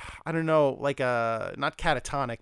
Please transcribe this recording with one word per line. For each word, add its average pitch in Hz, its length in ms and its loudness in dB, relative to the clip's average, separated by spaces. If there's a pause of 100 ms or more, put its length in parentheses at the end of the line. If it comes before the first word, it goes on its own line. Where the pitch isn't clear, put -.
(240)
I 160 80 -4
don't 165 140 0
know, 151 340 4
like 143 200 -2
a, 113 580 0
not 143 200 -4
catatonic 135 640 -2